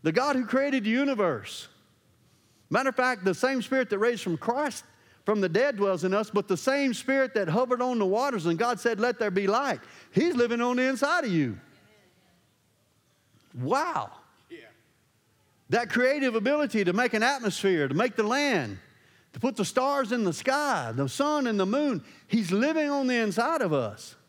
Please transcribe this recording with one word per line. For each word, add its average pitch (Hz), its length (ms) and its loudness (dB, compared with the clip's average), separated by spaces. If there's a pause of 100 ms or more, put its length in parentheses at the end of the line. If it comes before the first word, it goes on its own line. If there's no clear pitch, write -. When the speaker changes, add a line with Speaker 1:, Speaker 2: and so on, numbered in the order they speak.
Speaker 1:
the 160 100 0
God 269 240 2
who 254 100 0
created 269 380 0
the 214 60 0
universe. 208 760 -2 (1000)
Matter 262 200 2
of 254 60 -4
fact, 254 280 0
the 190 120 2
same 262 260 0
Spirit 262 300 0
that 196 80 -2
raised 233 240 0
from 170 140 -2
Christ 262 460 -2 (420)
from 214 140 2
the 185 100 2
dead 233 280 2
dwells 190 260 0
in 185 100 0
us, 208 160 0
but 196 180 -2
the 185 100 0
same 269 360 0
Spirit 262 420 0
that 202 120 0
hovered 240 340 0
on 247 160 0
the 208 80 2
waters 214 400 0
and 165 140 0
God 233 200 0
said, 226 200 0
"Let 240 200 0
there 208 120 0
be 196 160 0
light," 226 320 0 (320)
He's 311 240 2
living 240 240 2
on 247 160 2
the 254 80 2
inside 277 400 0
of 220 80 -2
you. 131 260 0 (2000)
Wow. 208 580 -2 (380)
Speaker 2:
Yeah. 160 100 -18 (1120)
Speaker 1:
That 220 200 0
creative 254 460 2
ability 226 480 0
to 175 100 2
make 233 200 0
an 220 100 0
atmosphere, 196 640 0
to 135 60 -2
make 214 220 0
the 220 80 0
land, 208 560 0 (520)
to - 80 -14
put 247 160 -2
the 196 100 -2
stars 262 460 0
in 240 120 0
the 175 100 0
sky, 254 600 -2
the 139 140 -2
sun 285 400 0
and 214 120 0
the 190 60 2
moon, 254 380 0 (240)
He's 196 240 0
living 294 380 2
on 277 180 0
the 247 80 0
inside 233 460 0
of 180 100 0
us. 117 440 -4 (120)